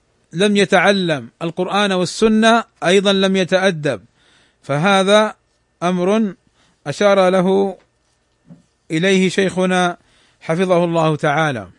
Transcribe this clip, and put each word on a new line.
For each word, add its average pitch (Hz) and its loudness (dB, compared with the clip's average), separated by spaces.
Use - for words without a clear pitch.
لم 202 0
يتعلم 180 0
القرآن 180 -4
والسنة 220 2
أيضًا 196 2
لم 190 0
يتأدب، 175 -2
فهذا 196 2
أمر 185 -2
أشار 196 2
له 190 0
إليه 185 2
شيخنا 185 -2
حفظه 175 0
الله 165 0
تعالى. 143 -4